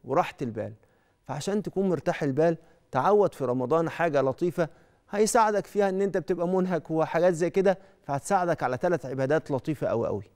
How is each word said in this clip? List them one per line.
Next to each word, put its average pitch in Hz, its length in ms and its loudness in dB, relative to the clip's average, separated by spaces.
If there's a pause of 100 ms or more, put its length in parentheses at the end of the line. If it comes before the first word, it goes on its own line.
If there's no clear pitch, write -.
وراحة 151 380 -2
البال، 107 300 -8 (520)
فعشان 185 380 -4
تكون 190 260 -2
مرتاح 170 340 -2
البال 156 340 2 (340)
تعود 185 440 2
في 143 100 -6
رمضان 131 440 0
حاجة 147 340 0
لطيفة 156 460 0 (420)
هيساعدك 214 560 2
فيها 202 220 0
إن 190 140 0
أنت 190 160 0
بتبقى 175 300 -2
منهك 185 420 0
وحاجات 165 440 2
زي 170 160 0
كده، 190 280 2 (240)
فهتساعدك 170 600 -2
على 127 140 -2
تلات 175 300 -2
عبادات 135 440 -2
لطيفة 143 360 -4
أوي 110 220 0
أوي. 101 160 -4 (120)